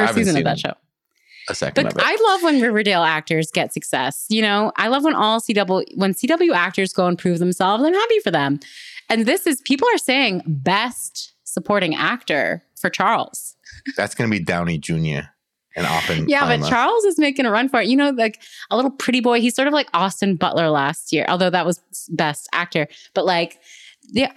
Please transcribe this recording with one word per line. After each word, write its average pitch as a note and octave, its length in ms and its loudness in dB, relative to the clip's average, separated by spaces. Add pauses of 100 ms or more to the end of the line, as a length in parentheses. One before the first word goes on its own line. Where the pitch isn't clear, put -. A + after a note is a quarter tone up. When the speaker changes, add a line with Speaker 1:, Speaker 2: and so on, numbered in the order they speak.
Speaker 1:
haven't A3+ 60 0
Speaker 2:
season G3+ 200 2
of - 20 2
Speaker 1:
seen E3 60 0
Speaker 2:
that B2+ 160 -2
show. - 140 -6 (760)
Speaker 1:
a G#3 60 -4
second - 280 -2
Speaker 2:
But - 100 -2
Speaker 1:
of - 40 -10
it. G3+ 80 2
Speaker 2:
I D#4 100 0 (160)
love F#4+ 120 0
when D4 180 4
Riverdale G#3 400 2
actors D#3+ 500 0
get D#3+ 220 -2
success. C#3 560 -4
You A3 140 0
know, G#3 320 2
I G3+ 140 0
love C#4 140 0
when D#4 120 2
all A3 240 2
C A3+ 140 -2
W, G3+ 300 2 (120)
when F#3+ 180 0
C B3 140 -4
W E4+ 260 2
actors F3+ 400 0
go F3+ 140 2
and F3 100 0
prove F3 220 0
themselves. F#3 440 2
I'm D#4+ 120 2
happy A4 240 2
for G#3+ 100 -2
them. C#3+ 300 2 (500)
And A3 160 2
this D#4+ 220 0
is, D4 140 0
people C#4 300 0
are G4+ 60 2
saying B3+ 480 0
best F3 880 -4 (100)
supporting F3+ 520 -2
actor D3+ 680 -2 (180)
for F3+ 120 -2
Charles. - 640 -2 (420)
Speaker 1:
That's G2+ 160 -2
gonna A#2+ 160 -2
be G#2 100 0
Downey E2+ 380 -2
Junior D#2 540 -4 (460)
and E2+ 80 -2
Oppenheimer. E2 440 -2
Speaker 2:
Yeah, C#4 280 2
but D3 120 -2
Charles E4 340 2
is F#4+ 160 2
making C#4 260 0
a A3+ 60 0
run A#3 160 2
for B3+ 140 0
it. G3 60 0
You B3+ 100 4
know, C#4+ 140 4
like, A3+ 300 -2 (300)
a G#3 60 2
little C4 140 2
pretty B3+ 280 0
boy. A#3+ 220 2
He's A#3+ 140 2
sort C4+ 120 2
of C#4+ 60 0
like C#4+ 200 0
Austin F#3 440 0
Butler E3 320 2
last D3 420 0
year, D3+ 160 0
although F3+ 220 2
that E3+ 160 2
was F3 160 -2 (280)
best D#3+ 440 -4
actor. E3 340 -2 (260)
But, F3 120 0
like, F3 340 0 (540)
they, C4 120 0 (120)